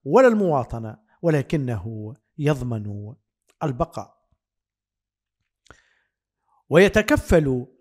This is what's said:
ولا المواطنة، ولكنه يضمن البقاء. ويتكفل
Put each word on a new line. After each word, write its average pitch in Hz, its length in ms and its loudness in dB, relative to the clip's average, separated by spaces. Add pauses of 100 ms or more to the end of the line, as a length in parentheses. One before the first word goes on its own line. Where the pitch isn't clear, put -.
ولا 220 240 4
المواطنة، 135 720 -2 (240)
ولكنه 123 960 -4 (220)
يضمن 117 760 -6 (500)
البقاء. 127 540 -8 (2500)
ويتكفل 175 960 2 (160)